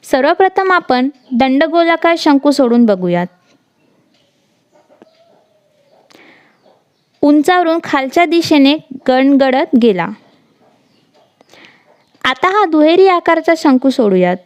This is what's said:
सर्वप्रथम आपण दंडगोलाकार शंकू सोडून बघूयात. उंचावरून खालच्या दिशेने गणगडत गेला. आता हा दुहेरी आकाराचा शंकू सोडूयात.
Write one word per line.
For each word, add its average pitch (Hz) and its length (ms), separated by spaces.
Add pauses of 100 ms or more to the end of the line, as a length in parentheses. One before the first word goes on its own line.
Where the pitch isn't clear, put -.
सर्वप्रथम 370 680
आपण 269 380 (220)
दंडगोलाकार 320 840
शंकू 285 340
सोडून 240 340
बघूयात. 180 420 (4000)
उंचावरून 330 640
खालच्या 277 420
दिशेने 311 520 (300)
गणगडत 269 760
गेला. 185 260 (2250)
आता 359 360
हा 415 60
दुहेरी 320 420
आकाराचा 339 500
शंकू 269 320
सोडूयात. 190 560